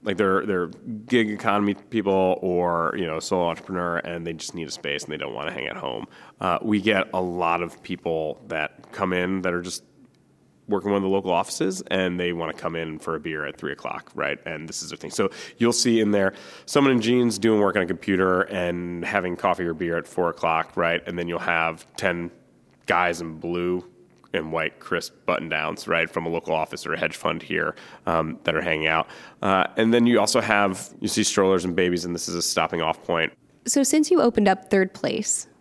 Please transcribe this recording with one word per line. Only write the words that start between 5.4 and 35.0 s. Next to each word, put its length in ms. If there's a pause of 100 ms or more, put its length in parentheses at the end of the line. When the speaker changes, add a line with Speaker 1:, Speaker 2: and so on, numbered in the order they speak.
Speaker 1:
hang 160
at 80
home. 320 (320)
Uh, 220
we 180
get 340
a 80
lot 400
of 220
people 640
that 440
come 220
in 280
that 120
are 80
just 220 (840)
working 240
one 60
of 40
the 80
local 220
offices 560
and 320
they 120
wanna 220
come 220
in 240
for 160
a 40
beer 280
at 100
three 140
o'clock, 420
right? 320
And 240
this 140
is 80
their 60
thing. 120
So 220 (260)
you'll 160
see 260
in 120
there 240 (320)
someone 260
in 80
jeans 380
doing 200
work 160
on 60
a 60
computer 560
and 600
having 320
coffee 280
or 100
beer 240
at 100
four 220
o'clock, 480
right? 300
And 100
then 100
you'll 120
have 480 (100)
ten 320 (560)
guys 340
in 200
blue 440 (500)
and 180
white 280
crisp 360 (100)
button 240
downs, 380
right, 200
from 200
a 20
local 240
office 320
or 80
a 60
hedge 160
fund 260
here, 340 (300)
um, 380
that 120
are 60
hanging 260
out. 200 (340)
Uh, 240 (100)
and 160
then 140
you 140
also 200
have, 600
you 80
see 160
strollers 420
and 100
babies, 300
and 80
this 140
is 80
a 80
stopping 380
off 220
point. 300 (320)
Speaker 2:
So 160
since 300
you 100
opened 260
up 220
Third 240
Place 540 (140)